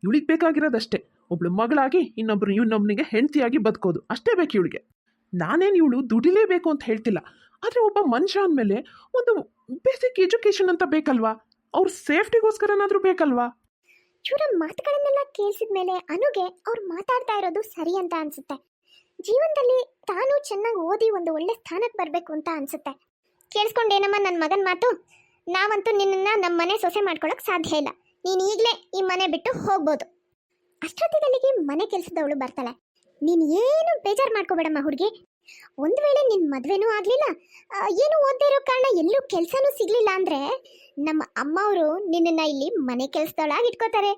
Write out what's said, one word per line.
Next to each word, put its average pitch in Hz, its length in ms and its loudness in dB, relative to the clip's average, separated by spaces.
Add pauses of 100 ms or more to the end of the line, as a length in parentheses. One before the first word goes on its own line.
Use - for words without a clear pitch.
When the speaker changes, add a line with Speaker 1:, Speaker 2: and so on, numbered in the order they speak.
Speaker 1:
ಇವಳಿಗೆ 277 220 0
ಬೇಕಾಗಿರೋದಷ್ಟೇ, 302 800 0 (220)
ಒಬ್ಳು 170 220 -2
ಮಗಳಾಗಿ 262 460 2
ಇನ್ನೊಬ್ರು, 220 540 0
ಇನ್ನೊಬ್ನಿಗೆ 214 520 2
ಹೆಂಡತಿಯಾಗಿ 262 540 0
ಬದುಕೋದು 202 420 0 (100)
ಅಷ್ಟೇ 415 260 0
ಬೇಕು 359 200 0
ಇವಳಿಗೆ. 180 320 -2 (460)
ನಾನೇನ್ 285 420 2
ಇವಳು 269 340 4
ದುಡಿಲೇಬೇಕು 349 600 4
ಅಂತ 302 140 -2
ಹೇಳ್ತಿಲ್ಲ, 220 340 -2 (380)
ಆದ್ರೆ 466 240 -2
ಒಬ್ಬ 415 200 4 (160)
ಮನುಷ್ಯ 370 240 0
ಅಂದ್ಮೇಲೆ 269 360 2 (380)
ಒಂದು 480 420 0 (160)
ಬೇಸಿಕ್ 508 480 -2
ಎಜುಕೇಶನ್ 403 500 4
ಅಂತ 359 160 2
ಬೇಕಲ್ವಾ? 277 480 0 (400)
ಅವ್ರ 381 140 2
ಸೇಫ್ಟಿಗೋಸ್ಕರನಾದ್ರೂ 403 1120 0
ಬೇಕಲ್ವಾ? 330 460 2 (840)
Speaker 2:
ಇವರ 571 100 0 (160)
ಮಾತುಗಳನ್ನೆಲ್ಲ 571 600 -2 (180)
ಕೇಳಿಸಿದ್ಮೇಲೆ 403 560 -2
ಅನುಗೆ 370 520 -2 (240)
ಅವ್ರು 440 200 -6
ಮಾತಾಡ್ತಾ 427 500 -4
ಇರೋದು 381 240 -4
ಸರಿ 349 380 -4
ಅಂತ 359 180 -6
ಅನ್ಸುತ್ತೆ. 294 580 -12 (460)
ಜೀವನದಲ್ಲಿ 508 760 0 (120)
ತಾನು 554 400 -2
ಚೆನ್ನಾಗ್ 427 300 -2
ಓದಿ 403 320 0
ಒಂದು 349 240 -2
ಒಳ್ಳೆ 330 200 -4
ಸ್ಥಾನಕ್ಕೆ 440 440 -6
ಬರ್ಬೇಕು 339 360 -6
ಅಂತ 302 180 -6
ಅನ್ಸುತ್ತೆ. 285 420 -8 (580)
ಕೇಳಿಸ್ಕೊಂಡೇನಮ್ಮ 415 680 0
ನನ್ 359 220 0
ಮಗನ್ 381 240 0
ಮಾತು? 370 420 0 (400)
ನಾವಂತೂ 403 500 0
ನಿನ್ನನ್ನ 392 380 2
ನಮ್ 359 220 0
ಮನೆ 349 200 0
ಸೊಸೆ 392 240 0
ಮಾಡ್ಕೊಳಕ್ 330 400 -2
ಸಾಧ್ಯ 320 360 -2
ಇಲ್ಲ, 285 120 -2 (360)
ನೀನ್ 370 160 0
ಈಗ್ಲೇ 415 580 0
ಈ - 20 0
ಮನೆ 370 260 0
ಬಿಟ್ಟು 311 240 -2
ಹೋಗ್ಬೋದು. 330 540 0 (800)
ಅಷ್ಟೊತ್ತಿಗಲ್ಲಿಗೆ 539 800 0
ಮನೆ 294 240 -2
ಕೆಲ್ಸದವಳು 330 500 -4
ಬರ್ತಾಳೆ. 254 360 -8 (520)
ನೀನ್ 330 180 2
ಏನು 539 600 2
ಬೇಜಾರ್ 508 300 0
ಮಾಡ್ಕೋಬೇಡಮ್ಮ 330 480 -2
ಹುಡ್ಗಿ, 302 540 -4 (420)
ಒಂದ್ 349 240 0
ವೇಳೆ 571 260 4
ನಿನ್ 370 240 2
ಮದ್ವೆನೂ 392 460 -2
ಆಗ್ಲಿಲ್ಲ, 453 380 0 (400)
ಆ, 392 120 -4
ಏನು 587 340 2
ಓದ್ದೇ 554 300 2
ಇರೋ 539 140 0
ಕಾರಣ 523 340 2
ಎಲ್ಲೂ 427 280 0
ಕೆಲ್ಸನೂ 494 440 0
ಸಿಗ್ಲಿಲ್ಲ 427 420 0
ಅಂದ್ರೆ 349 480 -2 (380)
ನಮ್ಮ 311 240 -2 (140)
ಅಮ್ಮ 302 260 -2
ಅವ್ರು 359 460 0
ನಿನ್ನನ್ನ 330 300 2
ಇಲ್ಲಿ 302 300 -2
ಮನೆ 262 380 -2
ಕೆಲ್ಸದೊಳಗ್ 311 600 -2
ಇಟ್ಕೋತಾರೆ. 440 500 0